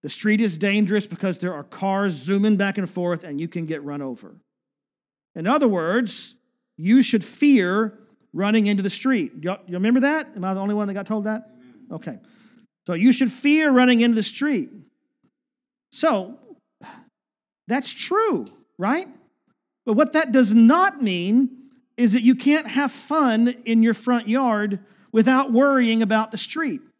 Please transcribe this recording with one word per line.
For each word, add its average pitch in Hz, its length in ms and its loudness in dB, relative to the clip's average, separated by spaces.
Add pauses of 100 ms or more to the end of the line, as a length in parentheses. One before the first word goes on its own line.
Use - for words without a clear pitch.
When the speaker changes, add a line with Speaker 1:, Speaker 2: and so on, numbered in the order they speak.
Speaker 1:
The 147 80 -12
street 214 320 0
is 175 160 -2
dangerous 202 480 0
because 180 320 -6
there 175 160 -8
are 143 80 -12
cars 196 500 -4
zooming 196 440 0
back 196 200 -2
and 190 140 -6
forth 175 340 -6
and 147 160 -10
you 165 80 -6
can 165 160 -8
get 156 180 -8
run 143 200 -10
over." 120 340 -14 (960)
In 170 120 -8
other 277 220 2
words, 190 680 -4 (400)
you 214 260 4
should 214 220 0
fear 214 760 2 (360)
running 202 320 0
into 202 160 0
the 185 80 -2
street. 233 500 -2
You, 180 160 -6 (100)
you 175 80 -10
remember 226 260 2
that? 294 360 -2
Am 185 80 -8
I 190 80 -4
the 190 80 -6
only 202 140 -4
one 208 140 -4
that 190 60 -8
got 196 120 -8
told 214 180 -6
that? 214 240 -8
Speaker 2:
Amen. - 440 -20
Speaker 1:
Okay. 156 260 -14 (680)
So 175 100 -6
you 220 180 4
should 240 180 0
fear 302 400 0
running 247 300 4
into 233 160 2
the 214 80 -2
street. 269 440 -4 (1200)
So 233 440 -2 (1300)
that's 269 240 -4
true, 349 560 -2 (280)
right? 277 300 -2 (800)
But 226 60 0
what 226 220 2
that 269 180 0
does 240 200 4
not 285 480 6
mean 208 680 -2 (280)
is 233 180 2
that 247 80 2
you 247 120 6
can't 294 320 0
have 269 240 -2
fun 247 580 0 (160)
in 226 200 2
your 226 100 2
front 240 320 -2
yard 214 540 -2 (320)
without 254 400 2
worrying 240 500 2
about 220 300 0
the 214 60 -10
street 294 420 -6 (200)